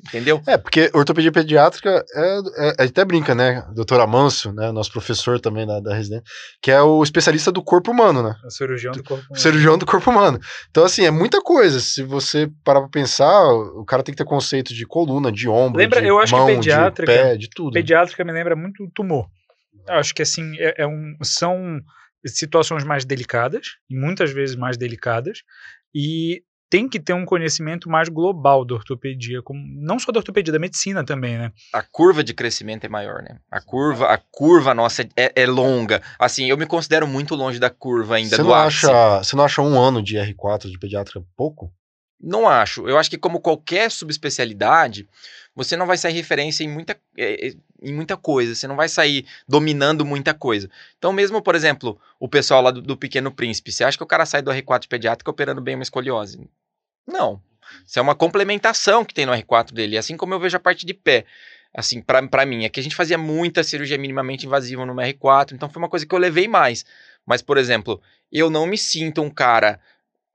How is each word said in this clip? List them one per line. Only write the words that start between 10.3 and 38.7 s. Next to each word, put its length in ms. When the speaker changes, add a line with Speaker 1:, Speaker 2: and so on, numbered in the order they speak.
Speaker 2:
Então, 140
assim, 200
é 60
muita 300
coisa. 400
Se 220
você 480
parar 160
pra 100
pensar, 520
o 320
cara 180
tem 100
que 60
ter 100
conceito 460
de 100
coluna, 480
de 160
ombro, 320
Speaker 3:
Lembra, 220
Speaker 2:
de 60
Speaker 3:
eu 100
acho 160
que 40
Speaker 2:
mão, 80
Speaker 3:
pediátrica, 640
Speaker 2:
de 60
pé, 180
de 120
tudo. 240
Speaker 3:
pediátrica 520
me 80
lembra 220
muito 400
tumor. 320
Eu 60
acho 200
que, 80
assim, 360
é, 240
é 40
um, 360
são 580
situações 580
mais 200
delicadas, 720
e 80
muitas 360
vezes 240
mais 200
delicadas, 600
e 480
tem 200
que 120
ter 120
um 120
conhecimento 680
mais 180
global 560
da 120
ortopedia, 640
como, 180
não 160
só 140
da 80
ortopedia, 320
da 60
medicina 440
também, 340
né? 140
Speaker 1:
A 100
curva 400
de 100
crescimento 520
é 40
maior, 340
né? 160
A 100
curva, 460
a 120
curva 420
nossa 300
é, 180
é 120
longa. 540
Assim, 300
eu 100
me 100
considero 420
muito 260
longe 240
da 120
curva 460
ainda 200
Speaker 2:
Você 60
Speaker 1:
do 80
Speaker 2:
não 40
Speaker 1:
ápice. 320